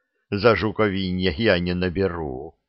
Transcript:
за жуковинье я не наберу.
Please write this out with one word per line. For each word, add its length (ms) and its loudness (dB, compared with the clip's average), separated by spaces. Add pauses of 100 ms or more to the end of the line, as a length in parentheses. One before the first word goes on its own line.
(300)
за 260 4
жуковинье 800 0
я 200 4
не 160 -2
наберу. 800 -4 (140)